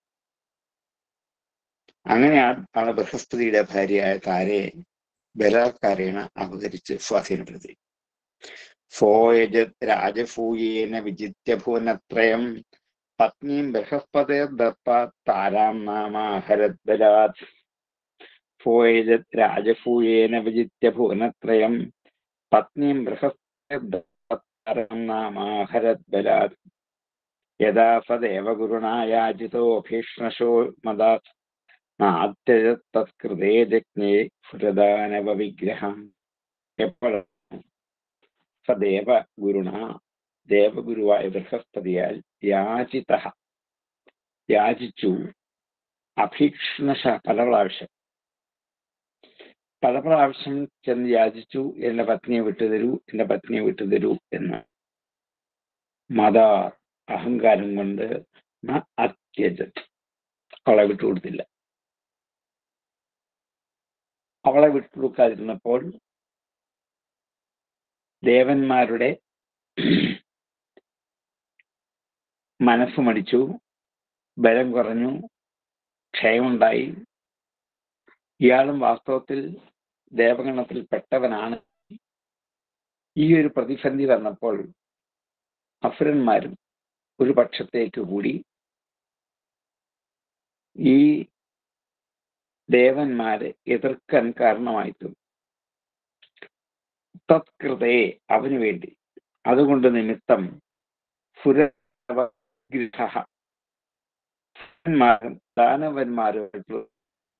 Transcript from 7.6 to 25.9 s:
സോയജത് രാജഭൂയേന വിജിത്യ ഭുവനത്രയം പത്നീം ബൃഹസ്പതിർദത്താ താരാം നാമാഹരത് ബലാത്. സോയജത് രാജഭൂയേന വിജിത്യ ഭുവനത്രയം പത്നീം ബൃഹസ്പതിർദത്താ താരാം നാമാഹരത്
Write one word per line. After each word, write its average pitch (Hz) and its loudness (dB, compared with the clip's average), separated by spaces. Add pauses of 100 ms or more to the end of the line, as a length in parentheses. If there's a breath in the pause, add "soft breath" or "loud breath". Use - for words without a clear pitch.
സോയജത് 113 4 (120)
രാജഭൂയേന 110 -4
വിജിത്യ 104 -6
ഭുവനത്രയം 113 -2 (760)
പത്നീം 143 0
ബൃഹസ്പതിർദത്താ 135 -2 (320)
താരാം 104 0
നാമാഹരത് 104 -2
ബലാത്. 107 4 (1200 soft breath)
സോയജത് 117 2
രാജഭൂയേന 113 2
വിജിത്യ 113 0
ഭുവനത്രയം 113 0 (760)
പത്നീം 143 0
ബൃഹസ്പതിർദത്താ - -8
താരാം - -8
നാമാഹരത് 107 -4